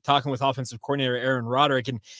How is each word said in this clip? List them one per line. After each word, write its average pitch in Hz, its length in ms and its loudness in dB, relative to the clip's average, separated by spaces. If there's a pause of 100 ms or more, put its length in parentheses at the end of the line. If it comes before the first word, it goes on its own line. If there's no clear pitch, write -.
talking 143 300 2
with 127 100 -4
offensive 131 400 -4
coordinator 131 340 0
Aaron 127 280 -2
Roderick, 131 440 2
and, 120 120 -6 (200)